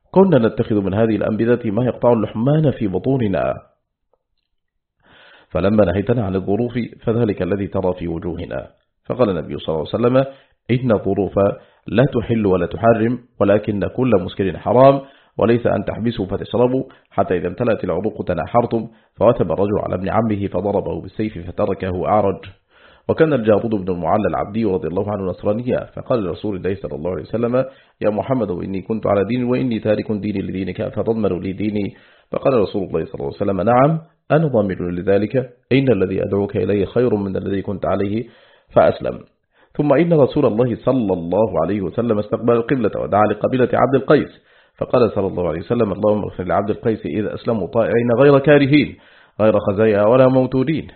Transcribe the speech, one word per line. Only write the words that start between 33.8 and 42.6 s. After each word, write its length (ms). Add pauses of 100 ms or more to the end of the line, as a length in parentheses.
أنا 160
ضامن 480
لذلك، 400 (360)
إن 200
الذي 320
أدعوك 340
إليه 280
خير 300
من 220
الذي 240
كنت 240
عليه"، 420 (480)
فأسلم. 440 (580)
ثم 160
إن 200
رسول 320
الله 300
صلى 380
الله 500
عليه 180
وسلم 380
استقبل 340
القبلة 380 (100)